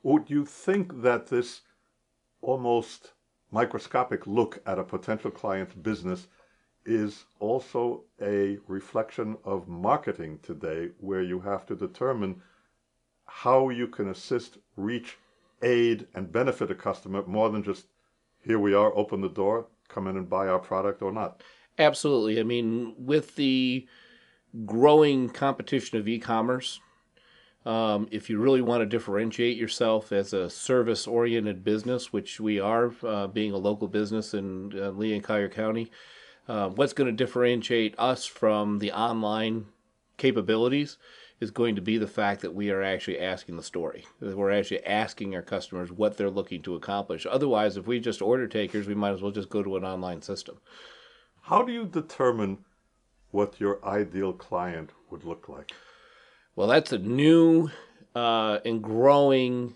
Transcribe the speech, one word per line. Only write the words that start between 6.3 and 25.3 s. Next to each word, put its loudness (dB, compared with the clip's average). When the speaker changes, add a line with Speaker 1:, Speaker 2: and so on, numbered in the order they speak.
Speaker 1:
is -2
also -2
a 0
reflection -6
of -6
marketing -4
today, -8
where -4
you -4
have -6
to -8
determine -4
how 2
you -4
can -6
assist, -6
reach, -6
aid, 4
and -8
benefit 0
a -4
customer -6
more 2
than -2
just, -6
"Here 0
we 4
are, 6
open 0
the -2
door, 0
come -6
in -4
and -6
buy 0
our 2
product -2
or -4
not"? -8
Speaker 2:
Absolutely. 4
I 0
mean, -2
with 0
the 0
growing 8
competition -2